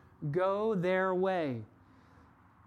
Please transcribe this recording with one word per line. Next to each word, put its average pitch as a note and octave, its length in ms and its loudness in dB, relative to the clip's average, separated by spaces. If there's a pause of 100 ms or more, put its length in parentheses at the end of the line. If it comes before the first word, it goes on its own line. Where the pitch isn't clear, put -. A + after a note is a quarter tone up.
(300)
go G3 460 0
their F#3 380 2
way." E3+ 500 -2 (1040)